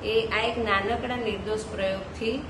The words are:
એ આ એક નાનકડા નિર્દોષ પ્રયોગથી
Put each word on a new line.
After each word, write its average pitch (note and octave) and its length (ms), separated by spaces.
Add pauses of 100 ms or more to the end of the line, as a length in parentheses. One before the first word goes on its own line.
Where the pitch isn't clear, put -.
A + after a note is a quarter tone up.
એ A3 300
આ G#3+ 80
એક A#3+ 160
નાનકડા A#3 580
નિર્દોષ G#3+ 440 (160)
પ્રયોગથી G3 760